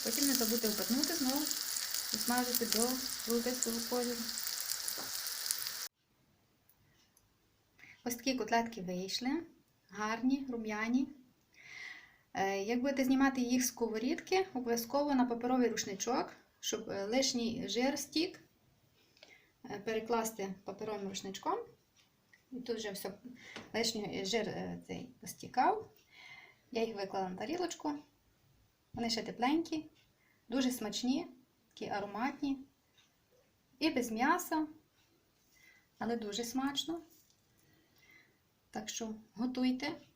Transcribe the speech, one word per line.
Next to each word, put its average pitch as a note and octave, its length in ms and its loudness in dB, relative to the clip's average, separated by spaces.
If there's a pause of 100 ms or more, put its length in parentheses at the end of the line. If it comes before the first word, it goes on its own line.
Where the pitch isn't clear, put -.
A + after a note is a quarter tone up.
Потім C#4 240 2
не C4+ 60 4
забудьте A3+ 340 2
обернути B3+ 460 2
знову C#4 280 2 (720)
і G#3+ 40 -2
смажити A#3+ 480 2
до A3 220 4 (380)
золотистого A#3 520 0 (120)
кольору. B3 300 0 (3750)
Ось A#3+ 120 -2
такі - 180 0
котлетки A#3 480 0
вийшли. F#3 480 -2 (600)
Гарні, A3+ 640 0
рум'яні. A3+ 560 0 (1300)
Е, G3 300 2
як A#3+ 180 2
будете C4+ 240 2
знімати C4 360 6
їх B3 220 4
з - 40 2
сковорідки, B3+ 840 0
обов'язково B3+ 600 2
на B3+ 100 8
паперовий B3 440 4
рушничок, A3+ 640 -2 (280)
щоб, - 300 -4
е, G3 160 -2
лишній A#3 640 2
жир C4 300 2
стік, - 400 -2 (1300)
е, G#3 200 -8
перекласти A3+ 680 0 (120)
паперовим G3+ 440 -6
рушничком. G3 500 -4 (920)
І B3+ 80 -8
тут A3+ 180 -2
вже G#3+ 140 -4
все, F#3+ 220 -6 (600)
лишній G#3 520 0
жир, G#3+ 220 2
е, F3 400 -4
цей - 220 -8 (120)
постікав. - 680 2 (800)
Я A3+ 120 2
їх A3+ 120 -2
виклала F#3+ 340 -2
на F3+ 60 -6
тарілочку. D4+ 580 -4 (1000)
Вони A#3 160 0
ще A3 140 0
тепленькі, D#4 680 0 (580)
дуже B3+ 220 4
смачні, B3+ 560 0 (460)
такі - 180 -6
ароматні. A#3 680 -2 (1200)
І D#4 100 4
без A#3 220 0
м'яса, D#4 560 2 (1300)
але A3+ 160 0
дуже G#3+ 280 -2
смачно. C#4 580 -2 (1700)
Так A3 180 -6
що A3 260 -6 (180)
готуйте. B3+ 680 0 (140)